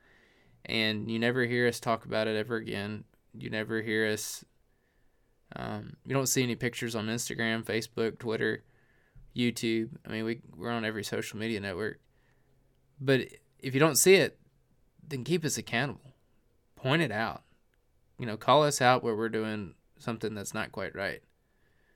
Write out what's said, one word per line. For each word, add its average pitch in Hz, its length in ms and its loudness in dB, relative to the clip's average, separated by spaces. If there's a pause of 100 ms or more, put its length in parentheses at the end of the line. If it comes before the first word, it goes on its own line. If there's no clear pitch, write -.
(640)
and 110 460 0
you 113 80 -2
never 120 260 2
hear 120 220 2
us 113 120 0
talk 113 260 -2
about 110 220 0
it 110 80 0
ever 110 200 -2
again, 107 480 -6 (340)
you 120 140 -10
never 110 320 -2
hear 110 280 2
us, - 320 -6 (1120)
um, 110 400 -8 (120)
you 127 80 -4
don't 135 100 0
see 127 160 2
any 120 140 0
pictures 117 400 -4
on 107 100 -2
Instagram, 113 580 -2
Facebook, 113 540 -2
Twitter, 110 460 -2 (720)
YouTube. 117 540 0 (180)
I - 40 -8
mean, 110 140 -4
we, 117 160 -4 (140)
we're 117 160 -6
on 117 140 -4
every 110 180 -4
social 107 340 -6
media 110 220 -4
network. 98 400 -6 (1000)
But 131 280 4 (320)
if 131 140 -6
you 135 60 4
don't 151 180 6
see 190 180 10
it, 147 240 2 (680)
then 135 160 -6
keep 160 200 0
us 156 140 0
accountable. 120 580 -4 (600)
Point 143 260 2
it 139 100 0
out. 104 320 -2 (760)
You 127 80 -6
know, 110 120 -4
call 147 260 8
us 147 180 2
out 127 220 6
where 117 120 0
we're 113 140 0
doing 107 460 -4 (240)
something 110 340 -4
that's 101 200 -8
not 110 180 -4
quite 98 240 -6
right. 92 260 -4 (760)